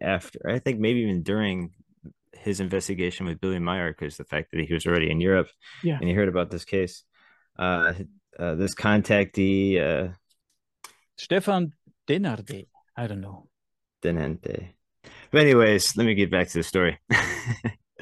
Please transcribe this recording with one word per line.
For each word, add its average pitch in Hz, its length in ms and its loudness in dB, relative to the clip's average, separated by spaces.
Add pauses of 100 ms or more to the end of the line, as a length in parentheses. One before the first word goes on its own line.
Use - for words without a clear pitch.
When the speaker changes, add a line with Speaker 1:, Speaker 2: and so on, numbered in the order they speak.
Speaker 1:
after, - 380 -4 (100)
I 117 100 -2
think 120 200 -4
maybe 117 220 0
even 95 200 0
during 95 500 -4 (640)
his 98 280 -6
investigation 92 640 -4
with 82 120 -6
Billy 92 200 -4
Meyer, 87 340 -2
'cause 73 240 -10
the - 80 -16
fact 76 260 -6
that 80 140 -2
he 80 80 -4
was 80 140 -2
already 85 240 2
in 82 100 0
Europe 92 280 2 (340)
Speaker 2:
Yeah. 156 160 -2
Speaker 1:
and 87 100 -4
he 92 60 0
heard 101 140 2
about 87 200 -2
this 85 160 -10
case. 95 380 -4 (560)
Uh, 87 340 0 (460)
uh, 85 160 -4
this 92 200 -2
contactee, 98 1040 2
uh, 80 340 0 (1040)
Speaker 2:
Stefan 185 560 0 (340)
Denarde. 113 600 -4 (300)
I 120 100 -4
don't 98 140 -8
know. 95 280 -16 (520)
Speaker 1:
Denente. 80 720 -4 (580)
But 151 100 6
anyways, 117 540 6
let 113 100 2
me 113 100 4
get 98 160 4
back 90 180 2
to - 80 -4
the 82 60 0
story. 87 400 0
<laughs> - 760 -2 (220)